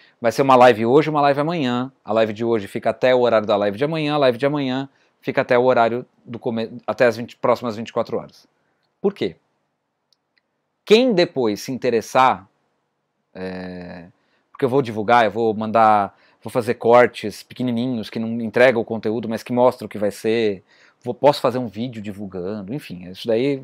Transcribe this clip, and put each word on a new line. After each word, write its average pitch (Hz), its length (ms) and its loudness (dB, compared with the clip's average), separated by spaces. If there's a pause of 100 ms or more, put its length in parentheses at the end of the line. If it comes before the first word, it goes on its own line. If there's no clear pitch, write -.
(200)
vai 117 120 0
ser - 100 0
uma 135 140 6
live 123 300 6
hoje 147 220 4
e - 20 -4
uma 151 100 0
live 143 200 2
amanhã. 127 520 -4 (120)
A 104 80 -6
live 110 200 2
de 107 120 -6
hoje 113 220 -2
fica 113 240 -6
até 127 240 0
o 127 60 2
horário 113 260 2
da 104 100 2
live 101 220 -2
de 135 60 -2
amanhã, 151 300 -4
a 151 40 0
live 127 200 2
de 139 80 -2
amanhã 135 420 -4 (320)
fica 135 200 -4
até 127 180 2
o 123 60 2
horário 120 420 2 (180)
do - 140 -12
come-, 113 480 -6
até 123 200 2
as 113 100 2
vinte, 117 200 -12
próximas 120 400 -2
vinte 113 120 -10
e - 40 -20
quatro 113 260 -4
horas. - 280 -16 (540)
Por 202 140 0
quê? 95 220 -6 (1500)
Quem 240 280 4
depois 135 480 0
se - 120 -10
interessar, 117 760 0 (840)
é... 90 760 -12 (420)
porque - 140 -8
eu 135 40 2
vou 131 120 0
divulgar, 113 440 2
eu 104 60 0
vou 110 220 -2
mandar, 107 640 2 (240)
vou 113 100 -14
fazer 117 240 -2
cortes 117 680 2
pequenininhos 123 680 -6
que - 100 -8
não 113 220 -6
entregam 117 400 2
o 107 40 -2
conteúdo, 110 440 -6
mas 113 140 -8
que - 100 -10
mostram 120 340 0
o - 20 -12
que 107 100 -12
vai 101 120 -2
ser. 110 540 -2 (380)
Vou, 120 100 -8
posso 139 280 2
fazer 123 180 -2
um 127 80 -6
vídeo 113 340 -10
divulgando, 98 720 -10
enfim, 90 380 -14
isso 95 180 -14
daí 131 360 0